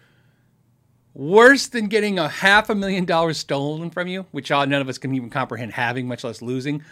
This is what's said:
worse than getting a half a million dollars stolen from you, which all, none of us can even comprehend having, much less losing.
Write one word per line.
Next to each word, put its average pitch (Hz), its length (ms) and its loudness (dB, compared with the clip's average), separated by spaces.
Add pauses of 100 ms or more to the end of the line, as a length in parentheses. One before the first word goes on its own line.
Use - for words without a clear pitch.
(1160)
worse 214 520 6
than 220 200 -4
getting 208 320 0
a 156 100 0
half 202 420 4
a 226 40 -2
million 196 300 -2
dollars 165 340 0
stolen 151 520 -4
from 180 180 -6
you, 185 220 -10
which 139 200 -10
all, 143 160 2
none 139 140 0
of 131 80 -4
us 127 100 -10
can 131 160 -6
even 120 160 -6
comprehend 123 420 -6
having, 127 360 -4
much 120 160 -8
less 113 160 -10
losing. 131 520 -6